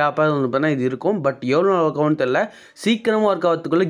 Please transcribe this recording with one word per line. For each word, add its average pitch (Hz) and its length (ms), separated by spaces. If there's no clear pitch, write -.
ஆப்பாக 151 300
வந்து 135 140
பார்த்தீங்கன்னா 139 280
இது 127 120
இருக்கும். 160 340
But 135 140
எவ்வளோ 190 220
ஒர்க் 156 240
ஆகும்னு 151 200
தெரியல. 131 200
சீக்கிரமா 220 480
ஒர்க் 180 180
ஆகிறதுக்குள்ள 165 420